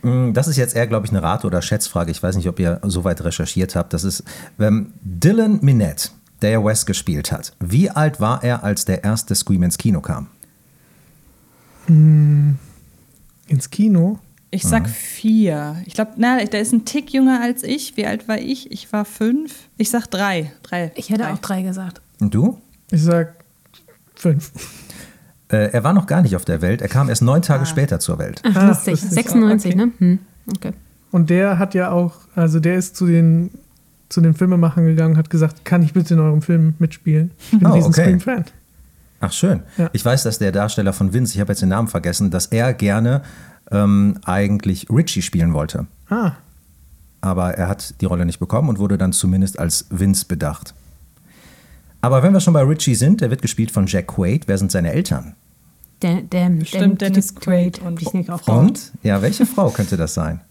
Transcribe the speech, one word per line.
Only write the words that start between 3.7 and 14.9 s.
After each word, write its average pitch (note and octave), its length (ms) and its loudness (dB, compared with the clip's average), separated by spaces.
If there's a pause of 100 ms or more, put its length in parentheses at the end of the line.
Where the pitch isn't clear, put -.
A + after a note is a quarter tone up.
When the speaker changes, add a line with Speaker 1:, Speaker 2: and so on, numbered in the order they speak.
Speaker 1:
habt. E2+ 160 -4
Das E2 100 -4
ist, F#2+ 220 -6 (340)
ähm, G#2+ 340 0 (120)
Dylan G3+ 580 2
Minnette, G#2+ 460 2 (340)
der G#2 80 2
ja A2 140 0
Wes A2 200 0
gespielt E2 460 -4
hat. - 300 -8
Wie A#2 280 0
alt D3+ 320 -2
war A#2 220 -2
er, A#2+ 220 -2
als G2+ 220 -2
der F#2 180 -2
erste A2 320 -2
Scream F#2 260 0
ins F2 160 0
Kino G#2 220 0
kam? C#2 260 -8 (1600)
Speaker 2:
Hm, D3+ 720 6 (920)
ins C#3 220 -2
Kino? G3+ 480 2 (320)
Speaker 3:
Ich F#3+ 140 -4
sag A3 200 0
Speaker 1:
Mhm. - 60 -4